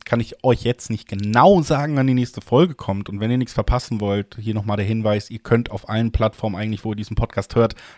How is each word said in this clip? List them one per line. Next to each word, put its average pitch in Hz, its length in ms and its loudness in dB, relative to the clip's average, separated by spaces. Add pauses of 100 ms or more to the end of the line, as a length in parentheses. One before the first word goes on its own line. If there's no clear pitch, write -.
kann 120 160 -2
ich - 240 -8
euch 127 200 2
jetzt - 260 -4
nicht 110 180 -6
genau 120 540 4
sagen, 147 340 -2
wann 135 120 2
die 127 60 4
nächste 123 280 -2
Folge 156 340 2
kommt. 98 320 -6
Und 101 140 -8
wenn 113 100 0
ihr 123 60 0
nichts 127 160 -4
verpassen 110 480 -2
wollt, 101 360 -2
hier 110 160 -4
nochmal 104 220 -2
der 104 100 -2
Hinweis, 107 440 0
ihr 110 100 -10
könnt 117 320 0
auf - 160 -12
allen 113 240 0
Plattformen 107 460 0
eigentlich, 107 260 -6
wo 110 80 -4
ihr 104 60 -6
diesen 104 180 -8
Podcast - 400 -2
hört, 117 200 2 (220)